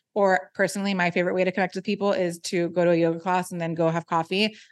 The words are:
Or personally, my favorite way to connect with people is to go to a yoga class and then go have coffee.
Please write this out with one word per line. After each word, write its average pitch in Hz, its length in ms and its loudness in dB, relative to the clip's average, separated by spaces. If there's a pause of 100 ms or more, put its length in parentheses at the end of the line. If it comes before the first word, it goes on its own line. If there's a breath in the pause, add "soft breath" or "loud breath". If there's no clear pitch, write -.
(140)
Or 190 420 2
personally, 196 380 -2
my 175 180 0
favorite 180 220 0
way 185 100 2
to 185 80 0
connect 185 240 -2
with 190 80 -8
people 202 300 0
is 175 300 -2
to 170 260 -2
go 175 160 0
to 175 60 4
a 175 40 6
yoga 165 240 2
class 180 320 -2
and 175 80 -8
then 165 140 -4
go 165 160 2
have 165 160 -2
coffee. 185 500 -2 (160 loud breath)